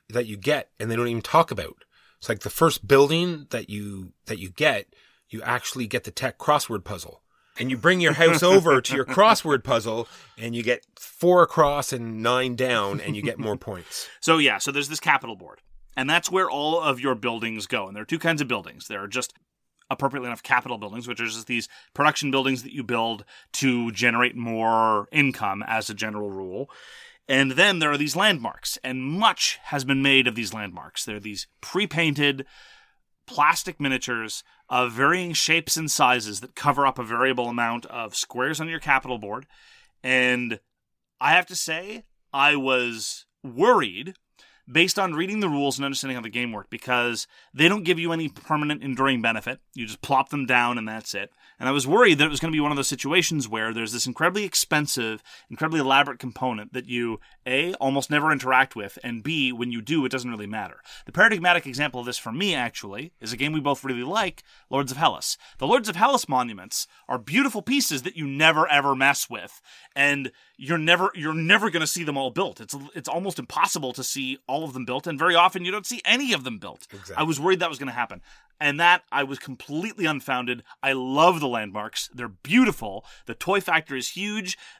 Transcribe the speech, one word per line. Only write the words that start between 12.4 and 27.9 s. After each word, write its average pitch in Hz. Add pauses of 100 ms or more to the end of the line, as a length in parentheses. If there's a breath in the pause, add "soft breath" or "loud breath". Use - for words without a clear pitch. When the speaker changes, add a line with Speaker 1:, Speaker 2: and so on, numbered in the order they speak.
Speaker 1:
down, 113
and -
you 104
get 113
more 107
points. -
<laughs> -
Speaker 2:
So, 165
yeah, 131
so -
there's 139
this 151
capital 135
board. 92 (360)
And 131
that's 165
where 185
all 151
of 143
your 131
buildings 113
go. 107
And 98
there 104
are -
two 165
kinds 160
of 139
buildings. 87
There 101
are 101
just, 120 (560)
appropriately 131
enough, 117
capital 123
buildings, 107
which 120
are 117
just 110
these 117 (280 loud breath)
production 147
buildings 135
that 131
you 139
build 113 (280 loud breath)
to 120
generate 120
more 113
income 110
as 113
a 110
general 104
rule. 95 (580 loud breath)
And 135
then 180
there 151